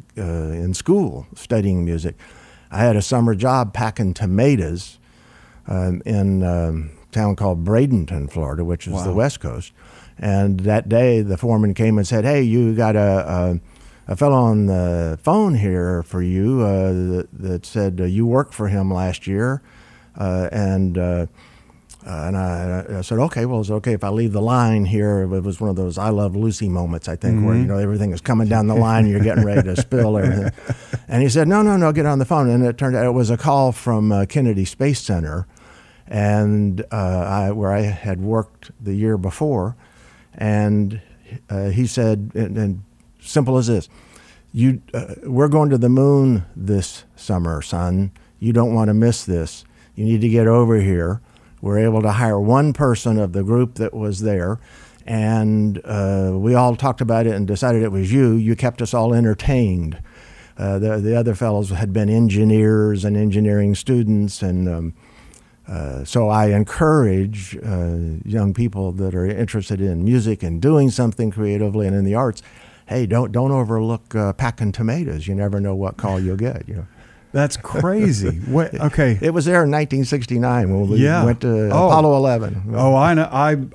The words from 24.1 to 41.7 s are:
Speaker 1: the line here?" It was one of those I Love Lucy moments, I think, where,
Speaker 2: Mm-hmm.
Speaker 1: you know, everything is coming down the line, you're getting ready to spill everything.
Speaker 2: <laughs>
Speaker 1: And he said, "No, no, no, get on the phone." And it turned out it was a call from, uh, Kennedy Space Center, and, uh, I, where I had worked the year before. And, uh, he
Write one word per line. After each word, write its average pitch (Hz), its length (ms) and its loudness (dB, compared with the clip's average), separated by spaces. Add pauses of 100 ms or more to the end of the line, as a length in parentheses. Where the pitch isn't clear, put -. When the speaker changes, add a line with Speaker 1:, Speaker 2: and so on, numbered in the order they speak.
Speaker 1:
the 101 100 -2
line 113 440 2
here?" 104 360 0
It 92 220 -2
was 98 180 -6
one 107 80 -2
of 92 60 -2
those 90 240 -4
I 104 100 -2
Love 101 260 0
Lucy 107 320 -2
moments, 87 400 -4
I 85 80 -6
think, 110 300 0
where, 110 80 2
Speaker 2:
Mm-hmm. 120 80 2
Speaker 1:
you 127 60 0
know, 98 100 -2
everything 101 340 0
is 87 80 -6
coming 113 280 0
down 107 180 2
the 107 80 2
line, 110 320 4
you're 101 140 2
getting 104 260 2
ready 101 160 2
to 92 140 -4
spill 117 420 0
everything. 98 320 0 (320)
Speaker 2:
<laughs> - 260 -12
Speaker 1:
And 123 140 0
he 135 80 4
said, 156 180 2
"No, 202 140 4
no, 208 160 4
no, 165 140 2
get 147 160 0
on 143 100 0
the 131 80 0
phone." 143 240 2
And 123 160 2
it 120 140 -2
turned 131 160 0
out 113 100 0
it 123 60 2
was 120 180 2
a 117 80 0
call 139 340 2
from, 107 400 0
uh, 98 140 2
Kennedy 104 400 0
Space 135 340 -2
Center, 85 460 -4 (640)
and, 104 720 0 (100)
uh, 110 40 -6
I, 98 560 -2
where 104 200 -2
I 104 100 0
had 98 380 -4
worked 110 520 -4 (120)
the 101 120 -6
year 107 240 0
before. 113 560 -2 (640)
And, 104 640 0 (480)
uh, 101 200 -4
he 117 180 0